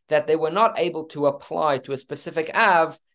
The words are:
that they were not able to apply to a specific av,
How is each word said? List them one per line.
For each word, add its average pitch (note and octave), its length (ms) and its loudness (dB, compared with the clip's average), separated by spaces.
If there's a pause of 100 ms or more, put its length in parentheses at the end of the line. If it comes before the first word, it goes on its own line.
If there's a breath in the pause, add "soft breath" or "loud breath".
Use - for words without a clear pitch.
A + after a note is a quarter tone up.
that D3+ 200 0
they D#3 100 2
were D#3 140 -2
not G#3+ 280 2
able D#3+ 260 -4
to D3 200 -4
apply D3 520 0
to C#3 140 -10
a C3+ 60 -6
specific D#3 580 -8
av, F3 420 4 (180)